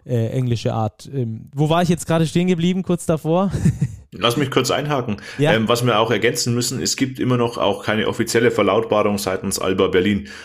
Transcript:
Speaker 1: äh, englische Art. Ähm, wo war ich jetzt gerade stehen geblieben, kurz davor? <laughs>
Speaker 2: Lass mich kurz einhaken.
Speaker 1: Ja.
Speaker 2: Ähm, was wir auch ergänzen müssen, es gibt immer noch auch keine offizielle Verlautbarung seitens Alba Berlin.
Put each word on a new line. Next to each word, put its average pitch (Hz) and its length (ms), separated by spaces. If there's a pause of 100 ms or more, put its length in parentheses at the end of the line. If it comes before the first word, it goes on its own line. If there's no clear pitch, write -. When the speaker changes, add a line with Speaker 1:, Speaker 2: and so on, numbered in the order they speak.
Speaker 1:
äh, 113 220
englische 120 460
Art. 110 400
Ähm, 117 400
wo 147 160
war 165 120
ich 185 80
jetzt 170 180
gerade 165 180
stehen 170 220
geblieben, 180 360
kurz - 220
davor? 165 460 (320)
<laughs> - 300
Speaker 2:
Lass 117 240
mich 139 120
kurz 131 220
einhaken. 123 460 (220)
Speaker 1:
Ja. 143 120
Speaker 2:
Ähm, 110 160
was 120 180
wir 113 140
auch 113 100
ergänzen 117 460
müssen, 123 260
es - 140
gibt 127 240
immer 127 160
noch 120 220
auch 101 260
keine 107 240
offizielle 113 420
Verlautbarung 104 680
seitens 92 420
Alba 95 300
Berlin. 98 400 (160)